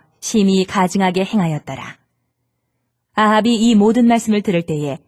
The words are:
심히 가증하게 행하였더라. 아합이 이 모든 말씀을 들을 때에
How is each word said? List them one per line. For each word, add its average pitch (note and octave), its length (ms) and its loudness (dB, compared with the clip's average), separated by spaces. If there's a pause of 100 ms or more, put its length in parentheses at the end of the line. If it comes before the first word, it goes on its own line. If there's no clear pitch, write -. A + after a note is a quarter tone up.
(200)
심히 F#3+ 440 0
가증하게 F#3 600 -2
행하였더라. D#3+ 720 -6 (1160)
아합이 G#3+ 400 2
이 A3+ 200 2
모든 A3 340 4
말씀을 A3 340 0
들을 F3 200 -2
때에 D3 460 -6